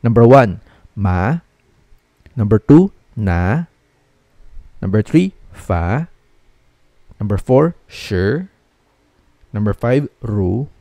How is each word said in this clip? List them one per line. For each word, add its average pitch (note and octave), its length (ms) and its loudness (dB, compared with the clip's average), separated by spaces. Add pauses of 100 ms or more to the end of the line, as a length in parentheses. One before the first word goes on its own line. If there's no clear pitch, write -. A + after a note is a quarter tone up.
Number A#2 240 4
one, A#2+ 340 4 (340)
ma. G2 440 -2 (960)
Number A2 240 0
two, F3 320 4 (240)
na. G2 500 -2 (1160)
Number G2 200 -2
three, F3+ 320 0 (180)
fa. F#2+ 560 -4 (1120)
Number G2+ 180 -4
four, C#3+ 380 0 (120)
shi. A2 600 -6 (1040)
Number G#2 220 -4
five, B2+ 360 -2 (120)
ru. G#2+ 480 -4 (120)